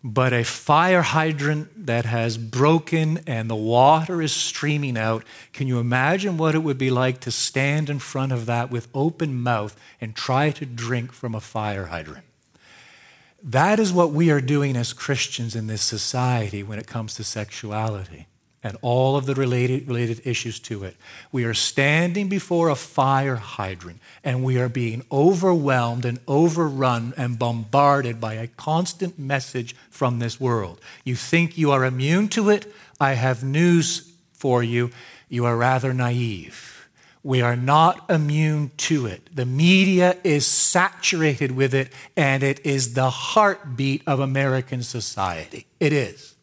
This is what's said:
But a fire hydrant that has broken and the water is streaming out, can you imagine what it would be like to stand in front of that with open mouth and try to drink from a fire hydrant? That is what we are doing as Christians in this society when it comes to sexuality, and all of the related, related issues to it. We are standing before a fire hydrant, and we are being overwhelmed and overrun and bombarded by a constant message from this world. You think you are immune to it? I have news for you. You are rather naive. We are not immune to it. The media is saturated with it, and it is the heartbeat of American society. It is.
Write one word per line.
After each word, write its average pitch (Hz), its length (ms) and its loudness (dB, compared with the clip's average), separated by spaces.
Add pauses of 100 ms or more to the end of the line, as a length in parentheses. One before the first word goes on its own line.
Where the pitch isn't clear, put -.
But 123 320 2
a 117 100 2
fire 170 560 4
hydrant 151 840 -2
that 120 180 0
has 113 320 -2
broken 156 880 2
and 113 220 -4
the 113 80 -2
water 147 640 4
is 156 120 -2
streaming 143 680 -2
out, 110 260 -2 (300)
can 135 140 -4
you 123 100 0
imagine 147 580 0
what 156 180 2
it 160 80 2
would 143 140 -2
be 131 140 0
like 127 300 0
to 123 100 -8
stand 143 580 -2
in 147 100 -6
front 135 320 -6
of 120 140 -4
that 120 260 -2
with 120 220 -6
open 143 480 -2
mouth 113 340 -2 (280)
and 110 120 -10
try 139 360 0
to 139 160 -10
drink 120 460 -6
from 117 220 -10
a 107 60 -8
fire 101 460 -6
hydrant? 80 400 -12 (1160)
That 175 380 2
is 202 100 2
what 175 220 4
we 160 180 4
are 143 120 4
doing 139 340 0
as 120 160 -4
Christians 120 640 -4
in 110 100 -6
this 110 160 -6
society 110 800 -2
when 104 160 -10
it - 80 -12
comes 110 280 -8
to 107 100 -10
sexuality, 104 1000 -8 (380)
and 104 180 -8
all 131 340 2
of 135 100 -2
the 139 80 -2
related, 127 520 0
related 117 400 -4
issues 117 320 -6
to 101 240 -10
it. 95 140 -14 (340)
We 127 140 -2
are 117 100 -2
standing 170 720 0
before 170 420 0
a 143 40 2
fire 135 640 0
hydrant, 95 640 -10 (240)
and 127 180 -2
we 131 160 0
are 123 120 0
being 120 420 -4
overwhelmed 139 960 2
and 120 200 -2
overrun 139 920 2
and 120 220 -4
bombarded 120 840 2
by 110 140 -6
a 113 140 -8
constant 175 680 -4
message 135 580 -4 (140)
from 123 280 -2
this 117 220 -4
world. 110 400 -2 (240)
You 127 100 -4
think 165 420 0
you 156 140 2
are 131 140 4
immune 143 460 0
to 214 200 2
it? 202 160 2 (320)
I 139 140 2
have 127 320 0
news 165 680 2 (200)
for 123 300 0
you. 120 280 -2 (380)
You 120 160 -2
are 117 120 2
rather 127 360 2
naive. 120 960 -4 (340)
We 131 180 0
are 120 160 2
not 156 540 4
immune 151 680 2
to 143 300 0
it. - 280 -12
The 127 120 -2
media 180 800 6
is 147 220 2
saturated 160 1080 0
with 131 220 2
it, 135 180 0 (240)
and 135 260 2
it 135 220 -2
is 131 300 -2
the 131 160 2
heartbeat 139 960 0
of 135 140 0
American 131 600 -2
society. 95 840 -6 (140)
It 151 120 4
is. - 500 -4